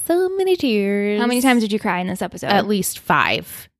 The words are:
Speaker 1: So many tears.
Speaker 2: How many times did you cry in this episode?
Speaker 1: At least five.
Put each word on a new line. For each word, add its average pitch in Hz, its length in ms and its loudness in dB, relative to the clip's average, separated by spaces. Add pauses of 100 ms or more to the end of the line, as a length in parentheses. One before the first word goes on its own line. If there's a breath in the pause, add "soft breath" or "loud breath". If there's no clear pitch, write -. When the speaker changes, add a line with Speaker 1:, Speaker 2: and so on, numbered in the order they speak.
Speaker 1:
So 359 240 2
many 381 260 0
tears. 208 640 0
Speaker 2:
How 240 80 2
many 247 140 0
times 247 200 4
did 208 120 -2
you 214 60 0
cry 180 200 -2
in 185 80 -4
this 180 140 -6
episode? 175 260 -8
Speaker 1:
At 196 200 2
least 202 320 -2
five. - 680 0 (120)